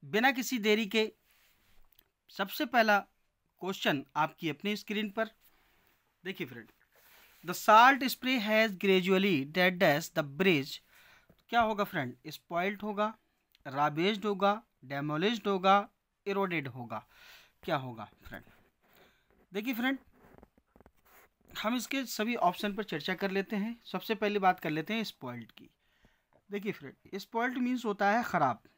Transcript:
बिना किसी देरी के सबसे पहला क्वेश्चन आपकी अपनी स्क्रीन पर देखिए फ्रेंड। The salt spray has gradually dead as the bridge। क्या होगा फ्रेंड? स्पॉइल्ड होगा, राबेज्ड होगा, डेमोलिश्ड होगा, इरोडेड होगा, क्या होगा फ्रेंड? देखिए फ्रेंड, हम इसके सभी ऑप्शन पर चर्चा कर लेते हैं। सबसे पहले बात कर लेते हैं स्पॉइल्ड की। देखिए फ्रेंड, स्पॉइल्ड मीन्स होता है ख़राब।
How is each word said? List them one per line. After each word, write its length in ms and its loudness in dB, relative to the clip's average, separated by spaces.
बिना 280 2
किसी 280 -2
देरी 280 2
के 240 0
सबसे 360 -4
पहला 300 4
क्वेश्चन 420 -2
आपकी 320 -2
अपनी 280 -4
स्क्रीन 320 -4
पर 200 -4
देखिए 240 -10
फ्रेंड। 200 -16
The 120 -8
salt 540 8
spray 320 -2
has 360 2
gradually 580 4
dead 320 2
as 280 4
the 120 -2
bridge। 360 2
क्या 100 4
होगा 240 0
फ्रेंड? 300 -4
स्पॉइल्ड 520 -4
होगा, 260 -2
राबेज्ड 600 0
होगा, 360 0
डेमोलिश्ड 640 -2
होगा, 420 4
इरोडेड 420 -2
होगा, 380 -10
क्या 140 0
होगा 320 -10
फ्रेंड? 200 -14
देखिए 220 -6
फ्रेंड, 240 -2
हम 240 -4
इसके 300 -4
सभी 320 -4
ऑप्शन 360 0
पर 100 -6
चर्चा 320 -6
कर 160 -4
लेते 240 -4
हैं। 200 -4
सबसे 300 -6
पहले 240 0
बात 200 2
कर 100 -6
लेते 240 -4
हैं 100 -4
स्पॉइल्ड 480 -12
की। 180 -20
देखिए 220 -6
फ्रेंड, 240 -12
स्पॉइल्ड 420 -4
मीन्स 280 -2
होता 260 0
है 120 2
ख़राब। 400 0